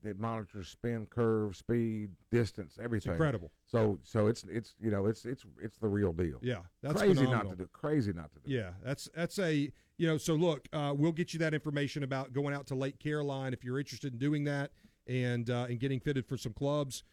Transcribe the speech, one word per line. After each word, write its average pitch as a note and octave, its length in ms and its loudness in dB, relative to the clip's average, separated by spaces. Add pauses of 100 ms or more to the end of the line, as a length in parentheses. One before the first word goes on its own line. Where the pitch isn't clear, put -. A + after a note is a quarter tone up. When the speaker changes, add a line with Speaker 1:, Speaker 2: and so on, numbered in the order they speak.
Speaker 1:
that G2+ 140 -6
monitors G#2+ 500 -6
spin, A#2 380 -4
curve, A2 500 2
speed, A2 540 0 (200)
distance, G#2+ 500 0
everything. A2+ 320 -2
Speaker 2:
It's E2 40 0
incredible. A#2 360 0 (140)
Speaker 1:
So, A2 360 2
so G#2+ 240 2
it's, A#2 180 2
it's, G2+ 360 -8
you A2 100 0
know, G2 160 2
it's, G#2+ 180 0
it's, C3 200 -8 (160)
it's G#2+ 180 -10
the A2 100 -2
real G2+ 240 4
deal. E2 300 0
Speaker 2:
Yeah, A#2 200 -2 (200)
that's D#3 180 0
Speaker 1:
Crazy G3+ 140 8
Speaker 2:
phenomenal. B2+ 300 4
Speaker 1:
not F#2+ 140 -6
to F#2 60 -6
do. - 80 -14
Crazy D3 400 0
not D#2+ 220 -8
to D2+ 60 -20
do. C3+ 120 -6
Speaker 2:
Yeah, G2+ 200 -2 (120)
that's, C3+ 300 -6
that's E3+ 240 -4
a, D#3 340 2 (240)
you E3+ 120 2
know, D#3 100 2
so E3 160 2
look, D#3 380 2
uh, D3 240 0
we'll D#3+ 160 4
get E3+ 200 -2
you E3 60 -6
that D#3+ 160 2
information C#3+ 480 -2
about C3+ 300 -4
going C#3+ 200 0
out C#3+ 140 -6
to C#3 80 -4
Lake C3+ 240 -2
Caroline C#3+ 540 -2
if A#2+ 120 -6
you're B2+ 140 -2
interested C3+ 340 -6
in A#2 60 -8
doing D3 260 2
that C#3+ 280 -2 (340)
and, B2 420 0
uh, B2 220 0
and A#2+ 100 -2
getting C3+ 200 0
fitted C#3 260 0
for C3 100 -4
some A#2 160 -6
clubs, C#3+ 500 -2 (100)